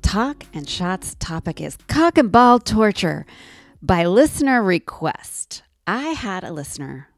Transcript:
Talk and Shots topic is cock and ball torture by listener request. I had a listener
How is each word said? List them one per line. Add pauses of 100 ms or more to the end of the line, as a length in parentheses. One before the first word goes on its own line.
Talk
and
Shots
topic
is (120)
cock
and
ball
torture (560)
by
listener
request. (240)
I
had
a
listener